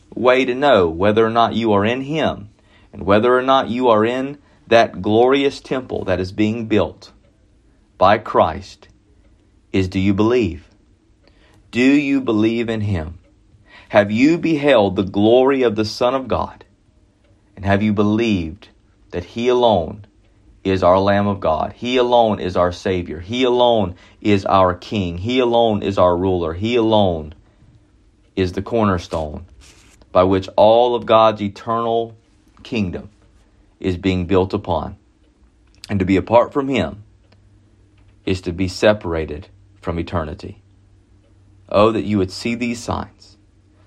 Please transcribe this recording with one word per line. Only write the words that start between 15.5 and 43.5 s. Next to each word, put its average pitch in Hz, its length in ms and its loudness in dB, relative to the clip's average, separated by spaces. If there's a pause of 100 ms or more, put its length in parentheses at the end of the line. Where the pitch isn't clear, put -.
of 110 120 2
the 110 100 -2
Son 123 300 -2
of 131 120 -6
God? 85 380 -6 (920)
And 98 100 -12
have 101 180 0
you 107 100 2
believed 104 760 -2 (420)
that 87 120 -8
he 120 240 -6
alone 107 580 2 (580)
is 95 200 0
our 92 160 6
Lamb 101 280 0
of 98 120 -4
God? 80 340 -2
He 123 240 -4
alone 120 420 2
is 90 160 -6
our 90 160 2
Savior. 90 480 -6
He 113 240 -6
alone 120 520 2 (260)
is 101 240 0
our 92 280 2
King. 90 440 -6
He 120 220 -2
alone 117 440 0
is 98 140 -4
our 90 180 4
ruler. 87 380 -2
He 110 220 -4
alone 98 580 0 (1000)
is 92 180 -2
the 98 80 -6
cornerstone 87 840 -4 (640)
by 90 120 4
which 95 320 0
all 120 400 4
of 110 100 -8
God's 110 360 4
eternal 113 720 -4 (480)
kingdom 101 460 -6 (680)
is 92 180 -4
being 90 280 -2
built 95 280 0
upon. 80 440 -6 (920)
And 101 100 -2
to 92 60 -2
be 95 120 2
apart 117 360 0
from 139 140 -2
him 95 360 -4 (1200)
is 95 160 -4
to 90 100 -8
be 92 160 -4
separated 85 800 -2 (340)
from 85 160 -8
eternity. 80 640 -8 (1080)
Oh, 107 220 4
that 104 140 -4
you 104 120 -2
would 92 140 -2
see 117 240 -6
these 120 240 -6
signs. - 580 -10 (500)